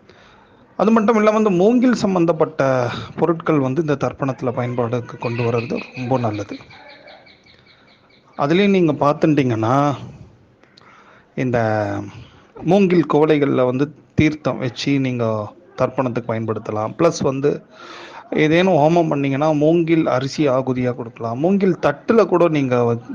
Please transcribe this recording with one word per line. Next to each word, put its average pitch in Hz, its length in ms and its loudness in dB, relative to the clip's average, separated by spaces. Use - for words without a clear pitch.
அது 196 140 2
மட்டும் 226 260 2
இல்லாம 214 220 2
இந்த 214 120 2
மூங்கில் 226 420 4
சம்பந்தப்பட்ட 156 1000 0
பொருட்கள் 165 420 0
வந்து 131 220 -2
இந்த 147 140 0
தர்ப்பணத்துல 131 600 -4
பயன்பாடுக்கு 123 640 -4
கொண்டு 120 240 -6
வர்றது 117 380 -2
ரொம்ப 127 220 -2
நல்லது. 107 380 -6
அதுலயும் 190 400 2
நீங்க 160 140 2
பார்த்துட்டீங்கன்னா, 139 1040 2
இந்த 123 240 -2
மூங்கில் 180 500 4
குவளைகள்ல 143 520 2
வந்து 131 280 -2
தீர்த்தம் 151 440 0
வச்சு 135 400 -4
நீங்க 117 540 -2
தர்ப்பணத்துக்கு 123 560 -4
பயன்படுத்தலாம். 110 640 -6
பிளஸ் 165 240 0
வந்து 143 400 -2
ஏதேனும் 160 400 2
ஹோமம் 160 320 2
பண்ணீங்கன்னா 143 440 0
மூங்கில் 160 540 2
அரிசி 135 420 0
ஆகுதியா 127 460 0
கொடுக்கலாம். 117 440 -10
மூங்கில் 185 440 2
தட்டுல 190 440 2
கூட 170 220 4
நீங்க 123 500 0